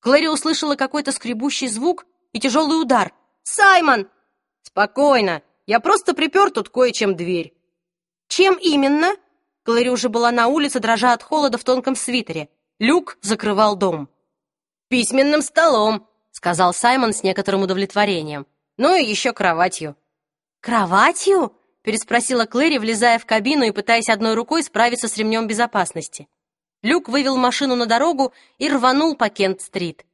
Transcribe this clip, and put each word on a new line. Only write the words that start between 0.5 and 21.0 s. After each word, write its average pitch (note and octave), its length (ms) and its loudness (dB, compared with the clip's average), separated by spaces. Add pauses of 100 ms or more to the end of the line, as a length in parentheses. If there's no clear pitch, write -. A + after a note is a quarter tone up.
какой-то C#4+ 360 -4
скребущий B3 540 -6
звук B3 380 -4 (300)
и A#3 40 -6
тяжелый D4 440 0
удар. A#3 320 0 (280)
"Саймон!" E4 640 2 (560)
"Спокойно, G#3 800 0 (260)
я A3 140 2
просто F4+ 320 2
припер D#4+ 380 2
тут - 180 -6
кое-чем A3 480 0
дверь". E3+ 380 -6 (760)
"Чем F#4+ 280 2
именно?" D4+ 600 0 (460)
Клэри A#3 260 0
уже A#3+ 220 -2
была A#3 200 0
на A#3+ 180 2
улице, C#4+ 300 -2
дрожа A3+ 360 2
от A#3 80 -6
холода C#4+ 340 -2
в - 80 -8
тонком B3+ 320 0
свитере. E3+ 540 -6 (280)
Люк D4+ 440 0
закрывал G#3 540 0
дом. E3+ 340 -4 (760)
"Письменным C4+ 520 2
столом", A3 680 2 (260)
сказал F3 420 0
Саймон A#3+ 400 2
с - 80 -8
некоторым G3 400 -2
удовлетворением. F#3 840 -4 (300)
"Ну D4+ 180 2
и F4 80 2
еще A3+ 300 -2
кроватью". E3+ 640 -2 (640)
"Кроватью?" A#3+ 960 0 (280)